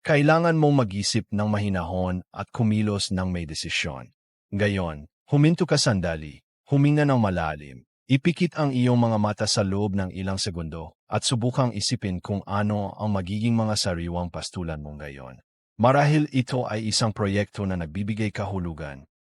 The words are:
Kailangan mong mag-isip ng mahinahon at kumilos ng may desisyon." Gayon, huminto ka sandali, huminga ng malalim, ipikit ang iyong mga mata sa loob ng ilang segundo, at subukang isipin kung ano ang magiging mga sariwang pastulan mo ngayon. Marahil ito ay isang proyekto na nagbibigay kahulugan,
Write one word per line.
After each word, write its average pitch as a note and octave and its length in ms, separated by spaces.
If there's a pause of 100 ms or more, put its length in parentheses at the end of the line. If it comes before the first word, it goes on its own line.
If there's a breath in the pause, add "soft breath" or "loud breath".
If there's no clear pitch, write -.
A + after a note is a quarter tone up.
Kailangan D#3+ 560
mong D3+ 160
mag-isip G#2 560
ng G#2 160
mahinahon F#2 880
at - 160
kumilos G#2+ 640
ng F#2 160
may F2 160
desisyon." D2+ 640 (400)
Gayon, F#2+ 560 (240)
huminto D#3 400
ka D3+ 80
sandali, E2 640 (320)
huminga D3 320
ng C3+ 160
malalim, D#2 640 (240)
ipikit D#3+ 480
ang C#3+ 160
iyong B2 240
mga A2+ 240
mata G#2+ 240
sa - 160
loob G2 400
ng F#2 160
ilang F#2+ 240
segundo, E2 560 (160)
at G#2+ 160
subukang B2 480
isipin F#2+ 480
kung G2+ 240
ano G#2 480
ang G#2+ 160
magiging G#2 400
mga A2 240
sariwang E2+ 560
pastulan D#2+ 480
mo D2 160
ngayon. C2+ 480 (320)
Marahil D3 560
ito B2+ 320
ay A2 240
isang G#2+ 240
proyekto G2+ 560
na F#2+ 80
nagbibigay G2+ 560
kahulugan, E2 720 (180)